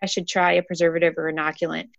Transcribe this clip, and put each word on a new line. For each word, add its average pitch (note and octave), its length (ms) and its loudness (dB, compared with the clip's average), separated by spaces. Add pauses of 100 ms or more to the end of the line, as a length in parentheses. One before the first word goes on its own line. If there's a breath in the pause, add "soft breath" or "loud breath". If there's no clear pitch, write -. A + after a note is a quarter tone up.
"I G3 40 -2
should F#3 200 -4
try F3 280 2
a F3 100 4
preservative E3 540 2
or D#3+ 120 -2
inoculant." D#3+ 680 -4